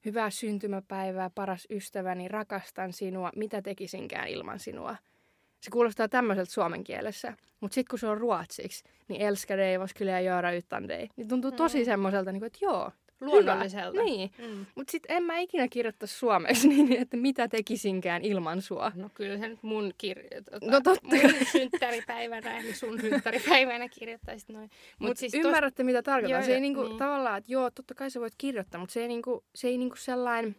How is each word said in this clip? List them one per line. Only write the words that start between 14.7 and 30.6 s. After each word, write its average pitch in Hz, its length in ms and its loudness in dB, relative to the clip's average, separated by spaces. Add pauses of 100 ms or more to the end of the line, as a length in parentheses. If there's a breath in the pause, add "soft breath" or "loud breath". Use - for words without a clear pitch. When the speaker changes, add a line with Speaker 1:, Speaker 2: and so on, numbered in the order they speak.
Speaker 1:
Mut 277 140 -10
sit - 200 -6
en 349 140 0
mä 339 160 -2
ikinä 349 300 0
kirjoittaisi 226 460 -6
suomeksi 233 540 6
<laughs> - 0 -
niin, 277 240 8
että 247 240 2
"Mitä 247 320 2
tekisinkään 185 760 -2
ilman 185 380 0
sua?" 165 320 -4
Speaker 2:
No 190 200 -12
kyllä 202 240 -8
se 220 100 -6
nyt 226 140 -14
mun 214 360 -4
kirjo-, - 520 -10
tota, - 200 -10
Speaker 1:
No 269 100 8
totta 370 280 4
Speaker 2:
mun 277 120 6
Speaker 1:
kai. 277 240 8
Speaker 2:
synttäripäivänä, 233 1120 -2
eli 220 160 -8
sun 226 260 -6
synttäripäivänä 247 880 2
kirjoittaisit 226 600 -14
noin. 214 220 -16 (280 loud breath)
Mut 208 100 -2
Speaker 1:
Mut 240 80 0
Speaker 2:
siis 240 160 -4
tos-, 302 120 2
Speaker 1:
ymmärrätte, 294 400 4
mitä 247 180 2
tarkoitan. 262 280 2
Speaker 2:
joo, 262 120 2
Speaker 1:
Se 262 80 2
ei 254 40 6
Speaker 2:
joo, 262 60 4
Speaker 1:
niinku 277 220 0
Speaker 2:
niin. 220 160 -4
Speaker 1:
tavallaan, 269 400 0
että 220 140 -10
joo, 254 180 0
totta - 240 -16
kai 269 160 -6
sä 247 100 -8
voit 226 180 -6
kirjoittaa, 220 420 -6
mut 185 100 -8
se 233 120 -4
ei 240 60 -4
niinku, 233 360 -4 (100)
se - 140 -2
ei 247 100 0
niinku 247 180 -2
sellain 233 640 -2